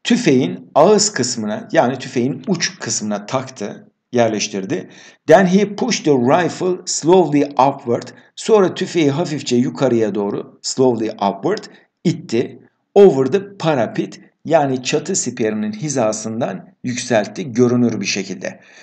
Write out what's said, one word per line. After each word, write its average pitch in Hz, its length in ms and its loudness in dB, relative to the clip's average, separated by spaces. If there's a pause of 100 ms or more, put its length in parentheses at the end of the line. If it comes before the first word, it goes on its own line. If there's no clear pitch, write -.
tüfeğin 165 720 0
ağız 202 380 4
kısmına, 113 600 -6
yani 131 260 2
tüfeğin 151 500 -4
uç - 300 -4
kısmına 107 480 -6
taktı, - 600 -8 (240)
yerleştirdi. 107 760 -2 (380)
Then 180 200 8
he 196 300 2
pushed 226 280 -4
the 151 80 4
rifle 156 640 0 (100)
slowly 151 580 2
upward. 139 640 -2 (280)
Sonra 208 380 2
tüfeği 165 360 0
hafifçe 139 460 -2
yukarıya 120 580 0
doğru, 104 480 -6
slowly 117 480 0
upward, 139 540 -2 (400)
itti. 160 540 -4 (360)
Over 160 320 6
the - 300 -4
parapet, 143 640 -2 (240)
yani 139 380 0
çatı 147 340 -4
siperinin 107 560 -4
hizasından 123 960 -4 (160)
yükseltti, 120 680 -4
görünür 120 480 2
bir 98 60 -6
şekilde. 92 540 -8 (220)